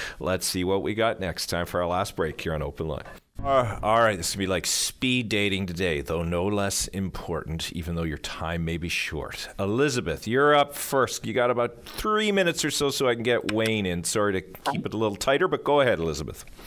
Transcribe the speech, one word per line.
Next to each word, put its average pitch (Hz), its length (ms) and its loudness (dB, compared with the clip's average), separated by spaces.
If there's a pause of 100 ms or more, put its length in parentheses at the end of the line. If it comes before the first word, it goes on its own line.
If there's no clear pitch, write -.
(200)
Let's 87 260 -2
see 92 180 0
what 95 200 2
we 95 100 -2
got 113 260 2
next. 90 280 -6
Time 87 180 -2
for 87 160 -2
our 87 60 0
last 90 280 -2
break 80 240 -2
here 80 140 -4
on 76 80 -2
Open 76 260 -6
Line. 73 160 -6 (400)
Uh, 127 400 2
all 113 160 4
right, 110 160 6
this 82 140 -4
is - 60 -4
gonna 98 80 -2
be 92 40 0
like 90 180 0
speed 127 640 0
dating 101 380 0
today, 87 340 0
though 82 240 -2
no 87 220 0
less 101 420 0
important, 82 840 -6
even 85 220 -4
though 82 80 -2
your 80 160 -4
time 85 440 -4
may 82 140 -2
be 85 100 -4
short. - 640 -4 (100)
Elizabeth, 104 720 0
you're 143 260 4
up 143 200 4
first. - 500 0
You 113 80 -4
got 123 180 4
about 117 320 -2
three 214 480 0
minutes 185 320 2
or 151 80 0
so, 143 180 2
so 135 200 2
I 120 60 4
can 117 80 -6
get 117 280 2
Wayne 110 340 2
in. 87 200 0
Sorry 104 280 2
to 92 80 0 (300)
keep 156 140 -2
it 101 80 -4
a 104 40 -4
little 107 200 0
tighter, 151 320 2
but 151 160 -2
go 143 160 6
ahead, 110 180 4
Elizabeth. 78 460 -4 (220)